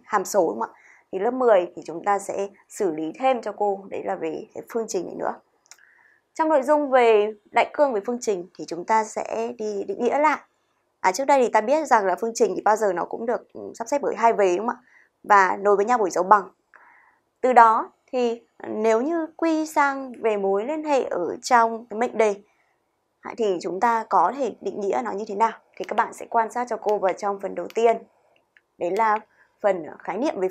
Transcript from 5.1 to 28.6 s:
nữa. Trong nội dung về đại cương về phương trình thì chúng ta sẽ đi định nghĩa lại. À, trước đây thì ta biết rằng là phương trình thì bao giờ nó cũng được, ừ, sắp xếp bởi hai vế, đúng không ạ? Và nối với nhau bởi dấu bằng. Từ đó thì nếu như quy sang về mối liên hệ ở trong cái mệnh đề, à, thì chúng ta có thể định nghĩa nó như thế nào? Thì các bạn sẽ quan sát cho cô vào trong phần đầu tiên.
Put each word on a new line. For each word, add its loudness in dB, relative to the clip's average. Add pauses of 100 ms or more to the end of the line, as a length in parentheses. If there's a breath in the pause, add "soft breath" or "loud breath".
nữa. -6 (1000 soft breath)
Trong 0
nội 4
dung 2
về 4 (180)
đại 0
cương 2
về -2
phương -4
trình -4 (100)
thì -10
chúng -8
ta 2
sẽ -8
đi -6
định -6
nghĩa 0
lại. 2 (640)
À, 2
trước -4
đây 4
thì 2
ta 4
biết 0
rằng 4
là 0
phương -4
trình 2
thì -8
bao 4
giờ 0
nó -2
cũng -10
được, -6
ừ, -16 (140)
sắp -12
xếp 0
bởi -2
hai 6
vế, 4
đúng -2
không -4
ạ? -20 (400 soft breath)
Và 4
nối 2
với 2
nhau 2
bởi 0
dấu 0
bằng. 4 (920 soft breath)
Từ 2
đó 6 (200)
thì -2 (260)
nếu 0
như -2 (100)
quy 0
sang -2 (100)
về 0
mối 0
liên -6
hệ 0
ở -4
trong 2
cái -10
mệnh -4
đề, 4 (840 soft breath)
à, -14
thì 0
chúng -6
ta 0
có 4
thể -4
định -8
nghĩa -2
nó -6
như -6
thế -8
nào? 0 (240)
Thì -10
các -8
bạn -2
sẽ -16
quan 0
sát -6
cho -6
cô -2
vào 2
trong -4
phần -10
đầu -8
tiên. 4 (800)